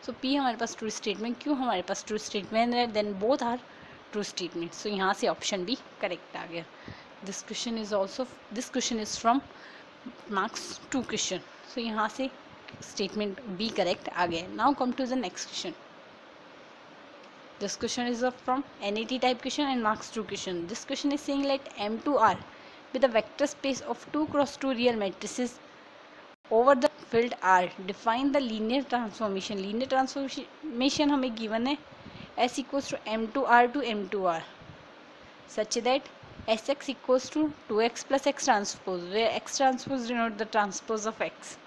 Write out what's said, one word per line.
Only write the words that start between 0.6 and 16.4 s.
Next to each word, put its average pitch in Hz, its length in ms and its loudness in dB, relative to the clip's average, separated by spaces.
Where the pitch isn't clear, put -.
ट्रू 220 120 -4
स्टेटमेंट, 220 520 -4
क्यू 294 120 2
हमारे 240 340 0
पास 190 180 -4
ट्रू 214 120 -2
स्टेटमेंट 220 560 0
है, 240 200 4
then 208 200 0
both 262 260 4
are 247 80 -2
true 208 180 -2
statement। 170 500 -6
So - 40 -6
यहाँ 196 280 2
से 214 140 2
ऑप्शन 180 360 0
भी 233 140 -2
करेक्ट 180 360 -6
आ 160 100 -8
गया। 165 180 -8
This 196 240 -8
question 226 300 -4
is 208 140 -6
also, 196 320 0
this 247 160 -6
question 240 240 0
is 214 120 -4
from 240 180 6
marks 196 260 -2
two 262 160 2
question। 190 320 -2
So 247 80 -4
यहाँ 220 280 0
से 262 200 -2
स्टेटमेंट 202 580 -4
बी 220 200 -2
करेक्ट 185 320 0
आ 175 180 0
गया। 170 200 -2
Now 226 120 4
come 254 220 2
to 262 60 0
the 254 160 -2
next - 260 -8
question। - 260 -8